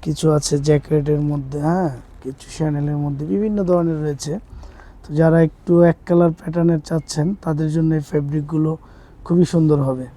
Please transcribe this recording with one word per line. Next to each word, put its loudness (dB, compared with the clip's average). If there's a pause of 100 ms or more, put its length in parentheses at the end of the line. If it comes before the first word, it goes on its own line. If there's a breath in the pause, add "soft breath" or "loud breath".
কিছু 0
আছে 0
জ্যাকেটের 0
মধ্যে, -4
হ্যাঁ, 0 (340)
কিছু -12
শ্যানেলের -2
মধ্যে, -4
বিভিন্ন -2
ধরনের 0
রয়েছে। -6 (640 loud breath)
তো -8
যারা 6
একটু 2
এক 6
কালার 4
প্যাটার্নের 0
চাচ্ছেন, -4
তাদের -2
জন্য 2
এই -2
ফ্যাব্রিকগুলো -4 (480 loud breath)
খুবই 2
সুন্দর 2
হবে। -4 (120)